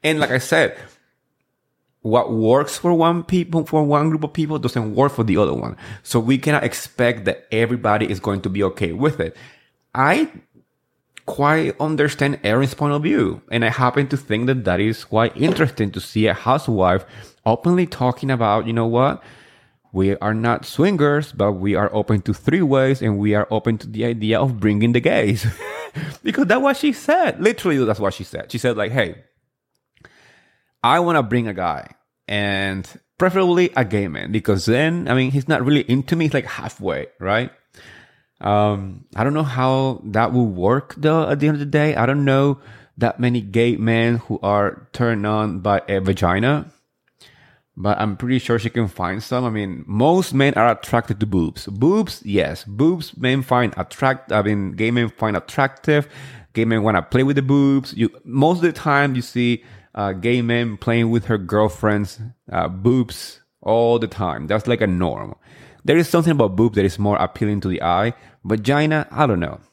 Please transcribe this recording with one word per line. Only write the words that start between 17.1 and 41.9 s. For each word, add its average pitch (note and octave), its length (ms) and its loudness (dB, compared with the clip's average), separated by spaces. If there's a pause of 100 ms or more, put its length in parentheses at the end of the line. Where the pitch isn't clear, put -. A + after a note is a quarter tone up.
openly E3+ 400 2
talking B2+ 460 -2
about, A2+ 340 0
"You A#2 60 -4
know A2+ 160 0
what? B2 340 0 (680)
We F#2+ 240 0
are G#2 180 -2
not A2+ 320 -2
swingers, D3 640 0
but G2+ 220 0
we F#2+ 240 -2
are G2+ 180 0
open G#2+ 280 0
to G#2+ 120 -2
three F3+ 280 0
ways C3+ 380 2
and G#2+ 160 0
we G#2 200 0
are G#2 120 0
open A2 300 -2
to - 80 -14
the A2 180 -6
idea A2 360 0
of C3 180 0
bringing G#2 320 2
the A#2+ 100 4
gays." G#2 500 0
<laughs> - 60 -10 (680)
Because D4 220 0
that's A3 160 2
what C4+ 160 2
she D4 160 0
said. - 480 0
Literally, E3+ 420 2
that's G#2+ 160 0
what G2+ 140 0
she - 100 -12
said. - 300 -12
She B2 60 -6
said, A#2+ 180 0
like, G#2 160 -4
"Hey, G2+ 320 -4 (1600)
I C#3+ 180 4
wanna E3+ 220 2
bring A2+ 260 0
a G2+ 60 -6
guy E2+ 340 -4 (400)
and G2 580 -2 (300)
preferably F3+ 580 2
a C3 120 2
gay G2+ 200 -2
man D2 240 -8
because G#2 360 0
then, D#3 420 0
I A#2+ 60 0
mean, C3 160 2
he's C3+ 180 -2
not D3 160 0
really C#3+ 240 2
into C3 260 0
me. E3 120 0
He's, C#3+ 80 -2
like, C3+ 100 0
halfway, - 600 -8 (120)
right?" G#2+ 320 -2 (920)
Um, G2+ 640 0 (100)
I G#2+ 80 0
don't C#3 80 0
know D#3 100 0
how C3 640 0
that G#2+ 300 0
will B2 140 2
work, G2+ 500 -2
though, D#3 320 0
at D3 100 -2
the C#3+ 80 2
end D3+ 60 2
of C#3+ 60 -4
the C#3+ 40 -6
day. D3 320 0